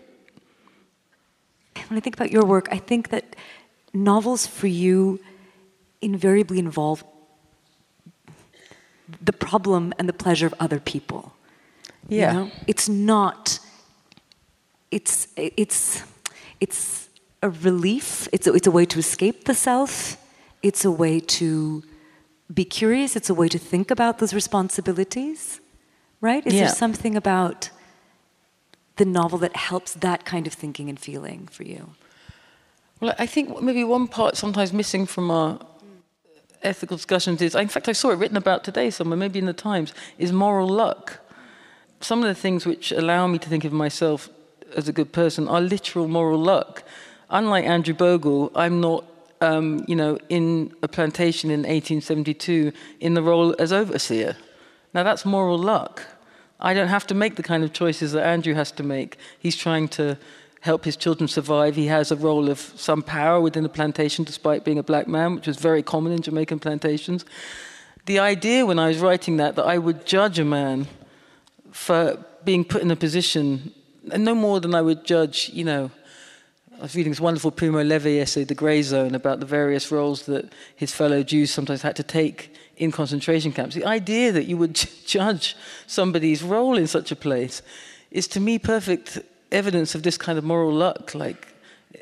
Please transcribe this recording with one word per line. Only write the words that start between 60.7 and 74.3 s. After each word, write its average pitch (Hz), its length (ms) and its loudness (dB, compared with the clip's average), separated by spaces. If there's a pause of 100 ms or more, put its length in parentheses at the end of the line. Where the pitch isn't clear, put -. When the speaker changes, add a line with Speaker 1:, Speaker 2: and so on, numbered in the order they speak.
Speaker 2:
his 151 100 -2
children 160 320 0
survive. 147 480 2
He 151 120 0
has 151 240 2
a 160 40 2
role 147 340 2
of 143 100 -2 (160)
some 151 280 -2
power 156 360 2
within 165 220 2
the 156 80 -2
plantation, 156 540 -2
despite 151 400 -2
being 151 160 0
a 143 40 -4
black 151 240 0
man, 165 280 0
which - 100 -12
was 147 120 -4
very 160 260 2
common 160 280 -2
in 165 120 -2
Jamaican 156 340 -4
plantations. 151 640 -4 (840)
The 196 100 2
idea 208 480 2
when 180 140 2
I 160 80 4
was 160 100 2
writing 180 400 2
that, 151 200 0
that 147 80 2
I 175 120 2
would 165 300 -2
judge 190 320 2
a 156 60 2
man 143 420 -2 (840)
for 165 460 0 (280)
being 180 200 2
put 170 160 -2
in 175 80 2
a 165 60 2
position, 151 800 -2 (380)
and 202 140 0
no 226 80 2